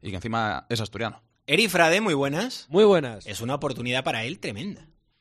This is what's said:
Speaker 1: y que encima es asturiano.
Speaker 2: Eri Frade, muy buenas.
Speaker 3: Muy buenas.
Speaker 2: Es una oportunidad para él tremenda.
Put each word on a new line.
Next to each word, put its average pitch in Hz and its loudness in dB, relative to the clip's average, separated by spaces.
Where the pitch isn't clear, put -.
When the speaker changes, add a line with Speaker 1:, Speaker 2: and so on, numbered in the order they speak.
Speaker 1:
y 101 -10
que 92 -8
encima 110 -4
es 117 0
asturiano. 104 -6
Speaker 2:
Eri 196 4
Frade, 170 4
muy 202 2
buenas. 147 -2
Speaker 3:
Muy 190 6
buenas. 143 4
Speaker 2:
Es 104 -8
una 127 -2
oportunidad 127 -4
para 120 -4
él 160 -10
tremenda. 143 -10